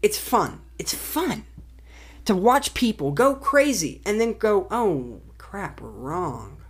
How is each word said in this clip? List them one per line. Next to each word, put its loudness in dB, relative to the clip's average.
It's 2
fun. 0
It's -6
fun -4
to 4
watch 4
people 0
go 4
crazy 2
and 2
then 0
go, 2
"Oh, -2
crap, -12
we're -14
wrong." -8